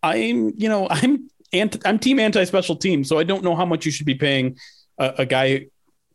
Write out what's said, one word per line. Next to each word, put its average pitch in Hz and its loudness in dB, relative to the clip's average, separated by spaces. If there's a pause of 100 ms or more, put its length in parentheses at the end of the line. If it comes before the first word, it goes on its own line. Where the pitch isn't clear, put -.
I'm, 220 0
you 214 -2
know, 202 0
<laughs> - -4
I'm 247 0 (220)
anti, 202 -2
I'm 208 2
team 254 2
anti-special 190 0
team, 170 0
so 156 0
I 165 2
don't 190 -2
know 175 0
how 180 0
much 165 -2
you 156 0
should 147 -6
be 135 0
paying 135 0 (400)
a, 131 0
a 135 0
guy 135 0 (460)